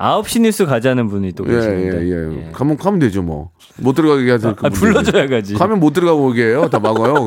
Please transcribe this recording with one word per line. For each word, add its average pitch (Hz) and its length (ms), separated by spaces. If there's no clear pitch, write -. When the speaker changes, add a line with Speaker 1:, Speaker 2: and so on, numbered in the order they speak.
Speaker 1:
아홉 170 280
시 233 120
뉴스 214 260
가자는 127 400
분이 98 280
또 95 120
Speaker 2:
예, - 80
Speaker 1:
계시는데. 92 520
Speaker 2:
예, 90 40
예. 80 380
Speaker 1:
예. - 20
Speaker 2:
가면, 139 260
가면 190 220
되죠, 98 240
뭐. 82 300
못 127 120
들어가게 143 400
하세요, 117 180
Speaker 1:
아, 104 60
Speaker 2:
그분들. 117 240
Speaker 1:
불러줘야 196 480
가지. 107 260
Speaker 2:
가면 196 240
못 151 140
들어가고 160 340
오게 123 180
해요. 123 240
다 113 120
막아요. 110 340